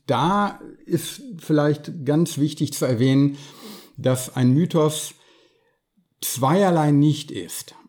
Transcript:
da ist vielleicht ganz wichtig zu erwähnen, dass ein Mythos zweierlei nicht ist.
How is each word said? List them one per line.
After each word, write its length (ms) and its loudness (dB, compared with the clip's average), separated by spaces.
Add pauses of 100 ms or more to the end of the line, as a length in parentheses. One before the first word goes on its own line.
da 540 0 (260)
ist 360 -6 (160)
vielleicht 680 -2
ganz 340 0
wichtig 340 -2
zu 120 -4
erwähnen, 520 2 (600)
dass 400 -2
ein 160 4
Mythos 600 0 (1040)
zweierlei 720 2
nicht 400 2
ist. 420 -12 (140)